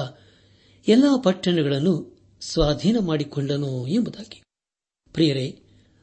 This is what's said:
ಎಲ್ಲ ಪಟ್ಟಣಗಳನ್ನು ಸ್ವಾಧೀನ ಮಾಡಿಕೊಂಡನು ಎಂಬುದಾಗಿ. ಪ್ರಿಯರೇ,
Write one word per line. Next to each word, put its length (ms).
ಎಲ್ಲ 160
ಪಟ್ಟಣಗಳನ್ನು 1000
ಸ್ವಾಧೀನ 580
ಮಾಡಿಕೊಂಡನು 880
ಎಂಬುದಾಗಿ. 560
ಪ್ರಿಯರೇ, 460